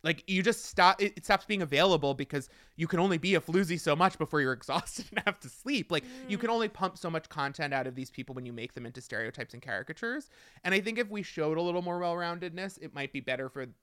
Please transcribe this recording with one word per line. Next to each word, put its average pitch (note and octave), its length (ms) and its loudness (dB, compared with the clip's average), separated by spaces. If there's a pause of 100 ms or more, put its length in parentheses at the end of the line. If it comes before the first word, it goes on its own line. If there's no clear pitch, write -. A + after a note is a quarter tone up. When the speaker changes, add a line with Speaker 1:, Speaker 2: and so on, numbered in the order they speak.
Speaker 1:
Like, D#3+ 240 0
you F#3 160 2
just A3+ 220 2
stop, F#3+ 380 6
it, G3+ 120 0
it - 120 -12
stops G3+ 180 4
being G3+ 160 -2
available D3 540 4
because C#3 340 -4 (280)
you D#3+ 100 -2
can E3+ 140 2
only F#3 180 4
be F#3 160 2
a D#3+ 60 4
floozy F3 380 2
so D3+ 160 2
much F3+ 220 4
before D3+ 240 0
you're C3 140 2
<laughs> A#2+ 60 -8
exhausted - 500 -4
and G#3 160 -2
have G3+ 140 0
to C3 100 -14
sleep. B3 420 -2
Like, G#3 120 2 (220)
you G3+ 120 -2
Speaker 2:
Mm. - 20 -4
Speaker 1:
can A#3 80 0
only A3+ 200 2
pump F#3+ 280 -4
so E3+ 140 -6
much D#3+ 180 -4
content C#3 460 -4
out C3 120 0
of B2+ 80 -6
these B2+ 160 -8
people C3 240 -10
when B2+ 120 -8
you A#2+ 80 -10
make A#2 180 -8
them A#2+ 140 -10
into A#2 160 -12
stereotypes A2 500 -6
and A#2 100 -16
caricatures. F#3+ 680 -6 (340)
And F#3 100 2
I G3+ 60 4
think A3 160 -4
if A3+ 140 -2
we G#3 120 -4
showed D#3+ 360 0
a - 20 0
little F3 220 0
more F3 160 -2
well-roundedness, F3 840 -4
it D#3 140 -12
might C#3 180 -6
be C#3 80 -4
better C3 300 -4
for C3 160 -8 (160)